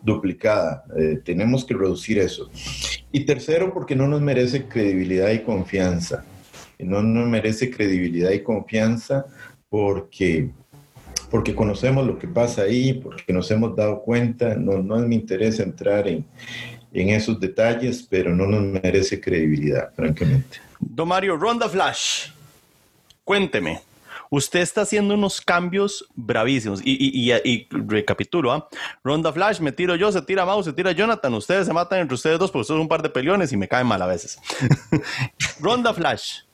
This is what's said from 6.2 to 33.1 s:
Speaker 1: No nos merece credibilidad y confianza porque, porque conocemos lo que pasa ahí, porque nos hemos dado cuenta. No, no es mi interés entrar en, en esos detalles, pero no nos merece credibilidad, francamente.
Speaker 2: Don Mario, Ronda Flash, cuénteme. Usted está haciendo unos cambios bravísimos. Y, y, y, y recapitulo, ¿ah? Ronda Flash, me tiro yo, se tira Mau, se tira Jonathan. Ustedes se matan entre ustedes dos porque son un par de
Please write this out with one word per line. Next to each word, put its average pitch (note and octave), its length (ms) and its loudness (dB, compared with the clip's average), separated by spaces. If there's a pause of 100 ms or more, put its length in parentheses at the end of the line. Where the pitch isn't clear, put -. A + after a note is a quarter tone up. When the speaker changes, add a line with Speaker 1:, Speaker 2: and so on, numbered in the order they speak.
Speaker 1:
No G2 200 -2
nos A2+ 280 2
merece A2 420 0
credibilidad F#2 640 2
y G2+ 100 0
confianza A2+ 840 -2 (420)
porque, F#2+ 840 0 (800)
porque A#2 240 0
conocemos B2 500 2
lo B2 140 -2
que - 80 -12
pasa A#2 360 0
ahí, B2+ 320 2
porque - 380 -8
nos F2+ 200 0
hemos A2 240 2
dado G#2 240 0
cuenta. A#2 560 0
No, G2 260 0
no G#2 140 0
es A#2+ 100 2
mi A#2 80 2
interés G#2+ 460 0
entrar G2+ 480 0
en, E2+ 160 -2 (680)
en F#2+ 180 2
esos G#2+ 280 2
detalles, A#2 720 0
pero F2+ 240 2
no F#2+ 140 2
nos G#2 140 2 (200)
merece F#2+ 380 2
credibilidad, D2+ 760 0
francamente. D#2 640 0 (220)
Speaker 2:
Don - 260 -4
Mario, F#3 300 2
Ronda A3+ 320 0
Flash, - 640 -2 (920)
cuénteme. D#3+ 580 0 (540)
Usted C#3+ 260 2
está F3 200 0
haciendo G3+ 320 2
unos G#3 300 0
cambios F3+ 720 0
bravísimos. A2+ 680 0
Y, C3+ 100 2
y, C3 380 2
y, A#2+ 40 6 (100)
y A#2+ 260 0
recapitulo, G#2+ 800 0
¿ah? D3+ 160 -2 (380)
Ronda D#3 260 0
Flash, F3+ 300 0
me D3 120 0
tiro F3+ 220 0
yo, F#3+ 160 2
se F#3 120 0
tira F#3 240 0
Mau, G3+ 160 0
se E3 100 -4
tira F3+ 200 0
Jonathan. G3+ 420 0
Ustedes F3 320 2
se G#3+ 80 -2
matan F3 260 0
entre C#3 140 -2
ustedes D#3+ 240 2
dos F#3 120 2
porque A#2+ 160 -2
son D#3 140 0
un D#3+ 80 0
par D#3 140 0
de D#3 80 0